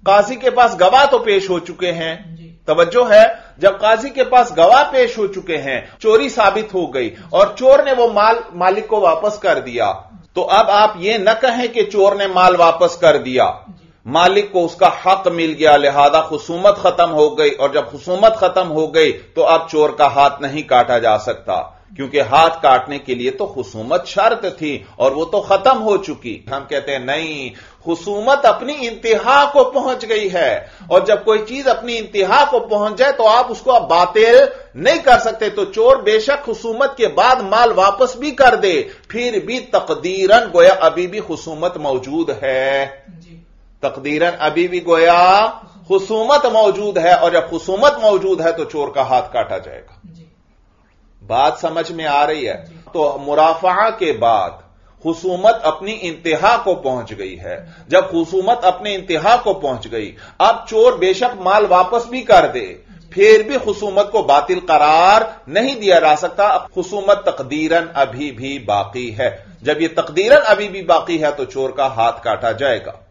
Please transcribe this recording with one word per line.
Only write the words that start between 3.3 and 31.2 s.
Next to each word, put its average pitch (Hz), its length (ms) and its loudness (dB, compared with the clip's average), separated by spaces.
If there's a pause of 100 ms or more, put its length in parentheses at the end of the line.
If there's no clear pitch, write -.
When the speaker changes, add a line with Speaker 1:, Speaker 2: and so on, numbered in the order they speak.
Speaker 1:
जब 190 180 2
काजी 220 340 0
के 254 140 -2
पास 247 280 2
गवाह 269 300 6
पेश 262 360 0
हो 208 80 -2
चुके 185 300 -8
हैं, 135 440 -8
चोरी 226 300 0
साबित 214 440 -2
हो 175 120 -2
गई 127 260 -6 (200)
और 202 260 2
चोर 269 260 6
ने 277 80 0
वो 240 160 2
माल 220 320 2 (140)
मालिक 190 320 -2
को 214 140 -2
वापस 196 380 0
कर 160 220 -2
दिया, 117 320 -4 (420)
तो 180 80 -4
अब 196 280 2
आप 202 280 2
ये 208 200 -2
न 208 160 0
कहें 247 340 -2
कि 233 140 -2
चोर 202 340 2
ने 202 120 -2
माल 180 280 4
वापस 170 460 2
कर 151 160 6
दिया, 123 500 -2
Speaker 2:
जी। 190 60 -20 (320)
Speaker 1:
मालिक 185 460 0
को 180 100 0
उसका 170 260 2 (180)
हक 190 220 0
मिल 165 240 -4
गया, 151 240 4
लिहाजा 143 440 4
खुसूमत 170 580 -2
खत्म 175 300 2
हो 151 220 2
गई। 147 200 0
और 135 240 -2
जब 147 160 -2
खुसूमत 180 480 0
खत्म 180 280 0
हो 156 220 -4
गई, 151 240 2
तो - 300 -6
अब 160 280 2
चोर - 280 0
का 147 100 4
हाथ 139 220 2 (120)
नहीं 143 200 -8
काटा 123 360 2
जा 110 180 2
सकता, 104 400 -6 (400)
क्योंकि 139 240 -4
हाथ 143 300 2
काटने 143 480 0
के 131 160 -6
लिए 120 160 -4
तो 131 160 -6
खुसूमत 131 600 -6
शर्त 220 400 0
थी 147 400 -8 (120)
और 135 160 2
वो 156 100 -4
तो 202 160 -2
खत्म 196 380 2
हो 214 180 0
चुकी। 120 540 -10
हम 135 200 -10
कहते 143 220 -6
हैं, 131 120 -6
नहीं, 147 460 -8 (340)
खुसूमत 208 640 -2
अपनी 240 260 0
इंतहा 240 720 0
को 285 200 2
पहुंच 254 400 -4
गई 214 240 -4
है, 160 420 -2 (200)
और 180 140 4
जब 208 200 0